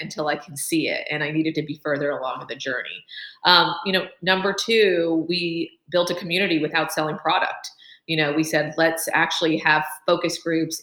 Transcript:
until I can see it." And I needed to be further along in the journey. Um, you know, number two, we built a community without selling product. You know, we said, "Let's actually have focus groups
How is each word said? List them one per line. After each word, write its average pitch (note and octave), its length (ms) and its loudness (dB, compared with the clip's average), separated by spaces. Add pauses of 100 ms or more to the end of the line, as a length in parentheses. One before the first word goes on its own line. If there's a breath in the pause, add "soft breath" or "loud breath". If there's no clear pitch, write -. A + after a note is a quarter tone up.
until - 260 -6
I D3 80 0
can C#3+ 220 -10
see D3 320 -2
it." - 200 -4
And D3+ 140 -2
I D3 80 -4
needed D#3 240 0
to D3+ 60 -2
be C#3+ 220 -6
further D3 280 0
along B2+ 300 -6
in - 60 -16
the A#2 80 -10
journey. B2 480 -8 (420 loud breath)
Um, E3+ 280 8 (120)
you F#3+ 80 0
know, F3 140 2 (140)
number F#3+ 320 2
two, F3 760 2
we E3+ 500 -4 (100)
built F3 220 2
a E3 40 -4
community F3 440 0
without D#3 320 0
selling D#3 260 -2
product. - 540 -2 (360 soft breath)
You D#3+ 100 -2
know, D3 160 2
we D#3 100 2
said, D3+ 340 0
"Let's E3 360 2
actually D#3+ 440 2
have D#3 280 4 (200)
focus E3 320 0
groups D#3+ 460 -2